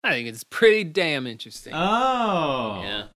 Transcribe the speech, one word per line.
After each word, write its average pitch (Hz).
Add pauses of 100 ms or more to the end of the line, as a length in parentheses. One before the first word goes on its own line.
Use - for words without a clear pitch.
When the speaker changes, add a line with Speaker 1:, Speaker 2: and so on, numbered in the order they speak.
Speaker 1:
I 233
think 120
it's 113
pretty 214
damn 156
interesting. -
Speaker 2:
Oh. 180
Speaker 1:
Yeah. 104 (160)